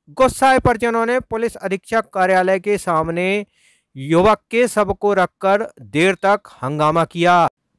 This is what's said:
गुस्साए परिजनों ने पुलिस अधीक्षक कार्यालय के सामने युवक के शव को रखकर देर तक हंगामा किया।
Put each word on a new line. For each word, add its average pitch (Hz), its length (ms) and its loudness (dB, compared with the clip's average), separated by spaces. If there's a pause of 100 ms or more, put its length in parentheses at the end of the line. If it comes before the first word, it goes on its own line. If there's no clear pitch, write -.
गुस्साए 262 500 2
परिजनों 226 460 0
ने 247 140 -2
पुलिस 226 380 -6
अधीक्षक 196 560 -6
कार्यालय 185 460 2
के 202 180 -2
सामने 175 680 -4 (500)
युवक 165 440 2 (120)
के 233 160 2
शव 202 260 -2
को 202 200 -2
रखकर 196 520 0 (260)
देर 175 240 0
तक 202 340 -2 (140)
हंगामा 151 420 0
किया। 175 300 2 (440)